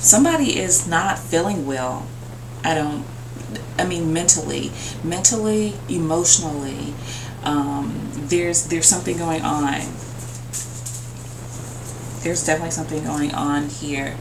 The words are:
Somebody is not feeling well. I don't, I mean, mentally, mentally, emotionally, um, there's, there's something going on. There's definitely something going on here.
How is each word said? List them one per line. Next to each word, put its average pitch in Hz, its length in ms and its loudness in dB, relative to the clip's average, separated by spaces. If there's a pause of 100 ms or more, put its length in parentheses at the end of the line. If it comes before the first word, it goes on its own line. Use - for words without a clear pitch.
Somebody 294 560 6
is 185 280 2
not 180 300 2
feeling 170 480 2
well. 127 400 -2 (580)
I 160 120 4
don't, 147 300 0 (720)
I 185 80 2
mean, 170 260 0
mentally, 156 600 2 (320)
mentally, 214 720 2 (120)
emotionally, 160 1080 2 (480)
um, 143 680 0
there's, 175 560 0
there's 165 180 4
something 180 300 4
going 160 260 0
on. 147 380 0 (2500)
There's 170 220 0
definitely 165 260 2
something 156 320 -2
going 147 300 0
on 147 360 2
here. 143 520 -4